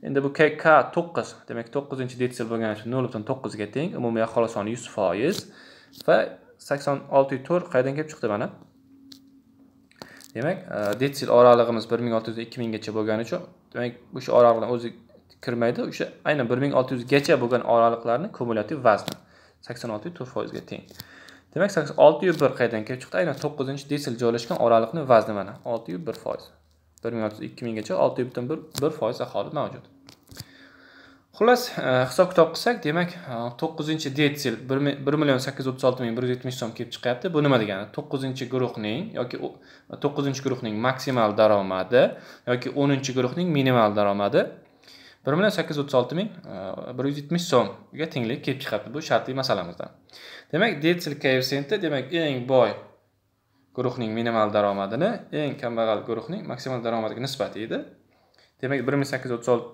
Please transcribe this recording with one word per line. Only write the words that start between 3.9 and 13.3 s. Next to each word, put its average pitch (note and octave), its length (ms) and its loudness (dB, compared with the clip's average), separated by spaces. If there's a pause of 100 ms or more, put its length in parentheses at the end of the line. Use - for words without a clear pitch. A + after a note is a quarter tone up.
Umumiy A2+ 280 0
aholi A2+ 280 0
soni A2 200 -4
yuz B2 100 -12 (100)
foiz G#2+ 440 0 (680)
va F3 100 6 (500)
sakson C#3+ 340 -2 (160)
olti C3+ 220 2
yu - 80 -10
to'rt F3 260 -2
qayerdan C3+ 240 0
kelib D#3 140 -8
chiqdi - 220 -4
mana? A#2+ 160 -2 (1900)
Demak, D3 220 -2 (180)
e, - 20 -4 (220)
detsil C3+ 300 -2 (100)
oralig'imiz A#2+ 520 8
bir A#2 140 0
ming A#2 120 0
olti A2+ 120 -4
yuzdan A2+ 160 -8
ikki A#2+ 180 -10
minggacha A2 360 -6
bo'lgani A2 280 0
uchun, F3+ 140 -6 (320)